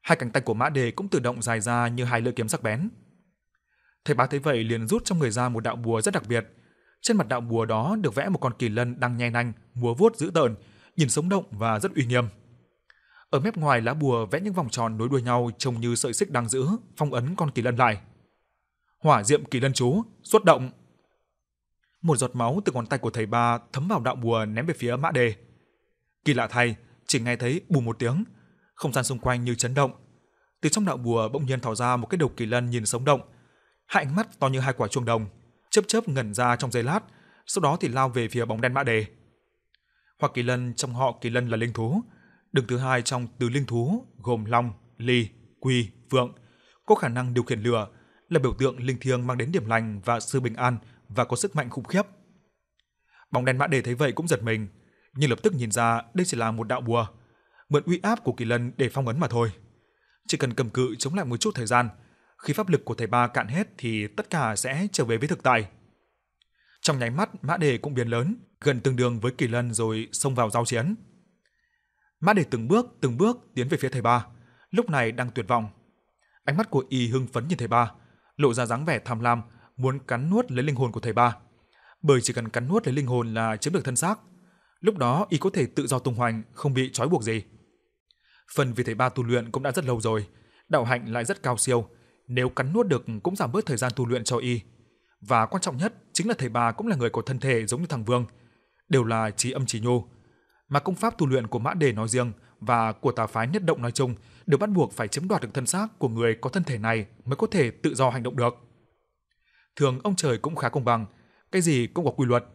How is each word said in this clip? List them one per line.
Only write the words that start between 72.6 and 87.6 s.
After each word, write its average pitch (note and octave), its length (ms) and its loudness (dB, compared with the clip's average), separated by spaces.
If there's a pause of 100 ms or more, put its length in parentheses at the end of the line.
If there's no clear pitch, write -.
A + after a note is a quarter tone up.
bước, A#3 340 2
từng B2 160 0
bước A3+ 200 2 (180)
tiến B2 120 -2
về D3+ 100 0
phía C3 120 -2
thầy B2+ 120 -4
Ba, A#2 240 4 (440)
lúc A3 200 0
này B2+ 220 2
đang B2 200 -6
tuyệt A2+ 160 -6
vọng. A2+ 220 0 (760)
Ánh C#3+ 120 0
mắt A3 120 0
của C3+ 200 2
y B2+ 180 0
hưng B2+ 200 0
phấn A#2+ 200 -4
nhìn F3 100 -2
thầy A#2 100 -4
Ba, A#2 240 2 (440)
lộ C#3 180 4
ra B2 120 0
dáng A#2+ 200 -2
vẻ C#3+ 200 0
tham A#2 140 -4
lam, A#2+ 220 2 (360)
muốn C3 220 -2
cắn B2+ 300 -2
nuốt G#3+ 220 2
lấy B2+ 120 0
linh D3 120 0
hồn A#2+ 160 0
của A2 80 -6
thầy A2 140 -4
Ba. A#2+ 240 4 (640)
Bởi C#3 200 6
chỉ B2 120 -2
cần A2+ 160 -6
cắn A#2+ 180 -2
nuốt G3+ 200 2
lấy C3 80 0
linh C#3 120 0
hồn A#2+ 260 0
là A2 240 0
chiếm D3 160 -2
được F3 120 0
thân B2+ 100 -2
xác. F#3 240 0 (600)
Lúc G3+ 180 2
đó C3+ 320 2
y D#3+ 80 0
có F#3+ 160 0
thể C#3 120 2
tự C#3 220 -2
do B2+ 120 0
tung A#2+ 160 -2
hoành, A2+ 280 -2 (100)
không C#3 200 -2
bị C3 200 2
trói B2+ 160 0
buộc D3+ 140 2
gì. A2 200 -2 (1120)